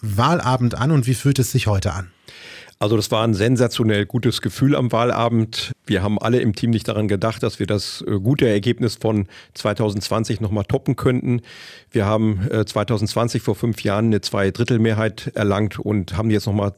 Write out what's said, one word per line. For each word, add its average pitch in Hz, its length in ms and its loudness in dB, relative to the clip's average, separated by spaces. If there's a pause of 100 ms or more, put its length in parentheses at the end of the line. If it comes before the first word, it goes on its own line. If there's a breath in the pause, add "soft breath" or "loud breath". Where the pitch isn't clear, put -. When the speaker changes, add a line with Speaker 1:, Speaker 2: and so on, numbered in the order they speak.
Speaker 1:
Wahlabend 123 760 2
an 139 160 2
und 127 160 2
wie 131 60 4
fühlt 135 260 2
es 113 100 0
sich - 160 0
heute 98 260 0
an? 92 200 -8 (720 loud breath)
Speaker 2:
Also 107 140 2
das 101 140 0
war 110 140 2
ein 113 100 2
sensationell 110 720 2
gutes 117 340 -2
Gefühl 139 340 2
am 131 160 0
Wahlabend. 117 840 0 (120)
Wir 92 180 0
haben 101 160 0
alle 120 220 0
im 104 140 0
Team 117 160 -2
nicht 113 180 -2
daran 107 200 0
gedacht, 104 340 -2
dass 110 160 -4
wir 104 80 -2
das, - 420 -4
äh, 104 100 0
gute 120 300 2
Ergebnis 110 460 0
von 107 320 -2 (260 loud breath)
zweitausendzwanzig 107 880 -2
noch 107 100 -4
mal 104 120 -2
toppen 135 340 0
könnten. 123 460 0 (480 loud breath)
Wir 107 160 2
haben, 107 440 2
äh, 107 140 0
zweitausendzwanzig 110 800 -2
vor 107 120 0
fünf 113 280 -4
Jahren 104 240 0
eine 107 160 2
Zweidrittelmehrheit 110 1120 0
erlangt 101 440 0
und 101 380 -2
haben 110 140 0
jetzt 104 160 2
noch 101 80 0
mal 101 240 0